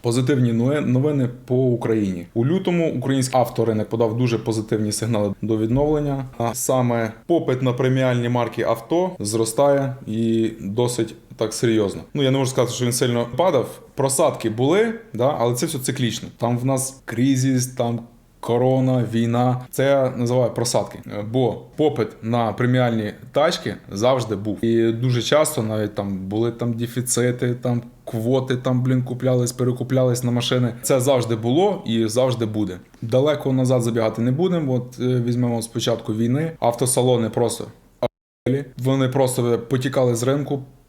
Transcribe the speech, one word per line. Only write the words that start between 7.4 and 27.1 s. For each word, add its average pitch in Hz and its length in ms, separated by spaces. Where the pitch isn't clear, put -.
на 127 100
преміальні 127 560
марки 117 340
авто 170 560
зростає 127 800
і 113 440
досить 113 540
так 110 180
серйозно. 107 460
Ну, 147 80
я 135 80
не 135 80
можу 127 120
сказати, 120 240
що 127 100
він 120 80
сильно 120 340
падав. 160 440
Просадки 135 560
були, 175 440
да, 123 240
але 120 160
це 165 120
все 147 120
циклічно. 123 580
Там 120 220
в 123 60
нас 131 400
кризис, 127 640
там 117 340
корона, 127 720
війна. 120 480
Це 131 140
я 135 260
називаю 123 400
просадки. 113 560
Е, 104 260
бо 120 300
попит 127 320
на 113 300
преміальні 120 600
тачки 143 420
завжди 113 440
був. 101 280
І 113 280
дуже 123 300
часто 147 400
навіть 107 320
там 101 240
були 107 340
там 120 200
дефіцити, 123 840